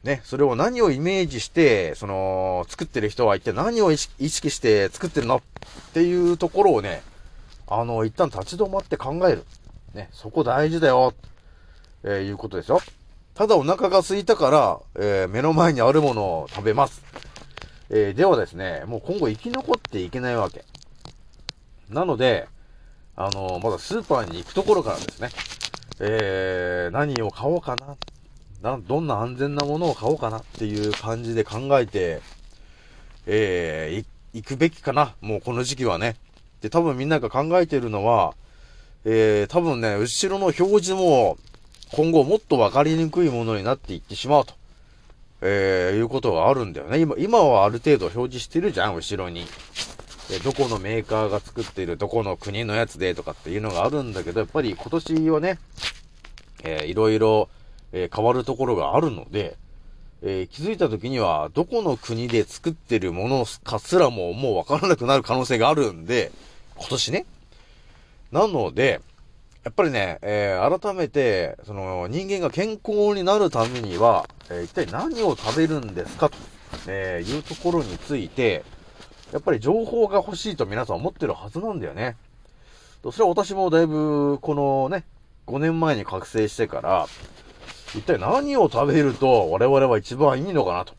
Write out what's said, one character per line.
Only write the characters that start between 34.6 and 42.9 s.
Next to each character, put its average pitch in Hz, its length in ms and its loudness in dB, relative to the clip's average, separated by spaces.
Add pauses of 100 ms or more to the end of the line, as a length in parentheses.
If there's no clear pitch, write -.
き - 120 -10
か 135 120 -4
な。 135 280 0
も 104 160 -6
う - 40 -6
こ 123 120 -6
の 123 100 -2
時 127 140 -6
期 127 80 -2
は 90 120 2
ね。 110 180 -2 (460)
で、 107 80 -6
多 170 120 2
分 151 160 0
み 135 80 -4
ん 151 40 -4
な 156 100 2
が 117 100 -4
考 160 300 2
え 170 80 2
て 143 120 0
る 120 100 -4
の 104 160 -2
は、 104 300 4 (680)
え 107 380 4
ー、 98 40 -2
多 175 140 2
分 143 200 0
ね、 107 140 0
後 120 340 -2
ろ 196 100 -2
の 196 60 0
表 175 180 2
示 190 300 2
も 135 440 4 (560)
今 160 180 2
後 156 120 6
も 180 140 4
っ - 20 0
と - 180 0
分 101 140 4
か 135 120 4
り 160 120 2